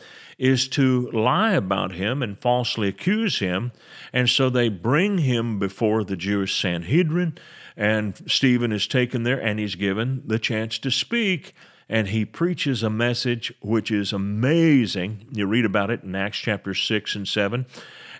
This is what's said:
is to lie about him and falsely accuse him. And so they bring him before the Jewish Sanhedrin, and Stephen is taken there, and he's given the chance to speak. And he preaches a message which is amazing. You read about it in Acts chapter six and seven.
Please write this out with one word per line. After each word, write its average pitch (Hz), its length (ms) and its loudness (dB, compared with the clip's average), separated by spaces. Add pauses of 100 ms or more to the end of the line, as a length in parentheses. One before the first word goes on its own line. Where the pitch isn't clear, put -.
(380)
is 131 320 2
to 127 420 2
lie 147 420 2
about 98 400 0
him 107 280 -2
and 104 160 -6
falsely 123 500 0
accuse 202 520 -2
him. 98 320 -2 (420)
And 123 160 0
so 131 220 2
they 120 180 2
bring 139 500 0
him 117 380 0
before 107 460 0
the 95 120 -4
Jewish 95 440 -2
Sanhedrin, 151 800 0 (380)
and 107 520 0
Stephen 120 440 2
is 104 140 -2
taken 127 380 0
there, 127 160 0
and 107 200 -2
he's 101 160 -4
given 104 500 0
the 110 140 0
chance 113 400 -4
to 135 120 -2
speak. 208 640 -2 (360)
And 110 200 0
he 107 160 0
preaches 139 580 -2
a 110 60 2
message 120 640 -2 (100)
which 104 300 0
is 101 220 0
amazing. 107 1200 2
You 104 160 0
read 113 180 2
about 101 240 2
it 120 140 -4
in 95 120 -6
Acts 98 220 -4
chapter 98 360 -2
six - 420 -2
and 98 120 -8
seven. 110 380 -2 (540)